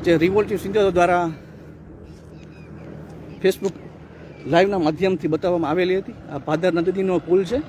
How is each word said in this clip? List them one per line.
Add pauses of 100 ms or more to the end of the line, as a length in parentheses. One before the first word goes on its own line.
જે
રિવોલ્ટ
ન્યૂઝ
ઇન્ડિયા
દ્વારા (2000)
Facebook (760)
લાઈવના
માધ્યમથી
બતાવવામાં
આવેલી
હતી. (180)
આ
ભાદર
નદીનો
પુલ
છે (120)